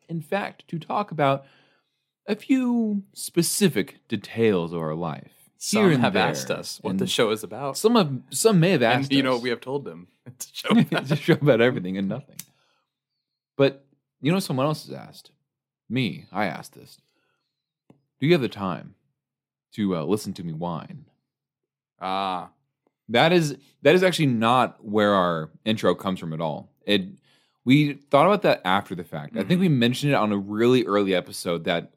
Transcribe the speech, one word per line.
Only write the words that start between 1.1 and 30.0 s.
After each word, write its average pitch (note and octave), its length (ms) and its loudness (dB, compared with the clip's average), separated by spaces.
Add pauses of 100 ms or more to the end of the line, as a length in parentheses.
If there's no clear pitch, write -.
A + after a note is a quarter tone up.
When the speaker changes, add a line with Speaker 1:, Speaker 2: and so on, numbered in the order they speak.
Speaker 1:
about C#3 320 0 (840)
a G#3 120 -4
few A#3+ 720 0
specific - 960 -2
details G2+ 640 0
of E2+ 80 -4
our D#2 160 -4
life. E2+ 380 -8 (240)
Speaker 2:
Some G#3+ 260 -2
Speaker 1:
Here F3 80 6
and C3+ 100 4
Speaker 2:
have A#2 120 2
Speaker 1:
there. G#2+ 120 0
Speaker 2:
asked C#3 240 -4
us - 320 -8
what F#2+ 160 -4
the - 60 0
Speaker 1:
And - 80 -4
Speaker 2:
show A2 200 0
is A2 120 -6
about. B2+ 340 -10
Speaker 1:
some A#3 180 2
have, D#3+ 180 2 (160)
some G#3 320 4
may F3 100 4
have C#3+ 100 2
Speaker 2:
And B2 200 4
Speaker 1:
asked C3+ 100 -4
Speaker 2:
you C#3 100 2
know C3 100 0
Speaker 1:
us. B2+ 40 0
Speaker 2:
what A#2+ 80 -4
we B2 60 -4
have A#2 100 -4
told C3+ 240 -8
them? F2 240 -16 (100)
<laughs> - 100 -20
It's - 220 -16
a - 60 -20
show - 140 -8
Speaker 1:
<laughs> A3 100 4
Speaker 2:
about - 220 2
Speaker 1:
It's C3 100 -4
a D#3+ 60 0
show - 160 4
about C3+ 260 4
everything G2+ 380 0
and G2 100 -4
nothing. A#2 300 -10 (1200)
But C#3 280 0 (360)
you C#3+ 100 0
know F#3+ 80 0
someone C#3 260 -2
else D#3 200 -4
has C2+ 100 -14
asked? - 360 -20 (580)
Me. G#2 420 -4
I G2 140 -4
asked D2+ 280 -10
this. - 240 -20 (1200)
Do C3+ 80 0
you E3+ 60 6
have D#3+ 80 2
the - 80 -2
time F#2+ 460 -8 (800)
to, F#2+ 240 -2
uh, D#2 60 -4
listen G2 300 -4
to F2+ 100 -14
me E2 100 -8
whine? E2 520 -10 (960)
Speaker 2:
Ah. F#2 500 -6 (600)
Speaker 1:
That C#3+ 240 4
is, D3+ 240 0 (240)
that D3+ 140 6
is F#3 80 4
actually E3 240 2
not A#2 560 2
where G#2 300 2
our F2 360 0 (160)
intro G#2+ 280 2
comes F#2 260 -6
from E2 140 -10
at D#2+ 80 -8
all. D2 300 -8 (140)
It, G2+ 180 0 (600)
we C#3+ 280 4
thought C#3+ 320 2
about G3+ 180 2
that D3+ 220 2
after F#2+ 300 -2
the F2 80 -10
fact. - 320 -12
I - 40 -4
think G2 120 -2
Speaker 2:
Mm-hmm. F3+ 100 2
Speaker 1:
we F#3+ 80 2
mentioned B2 440 0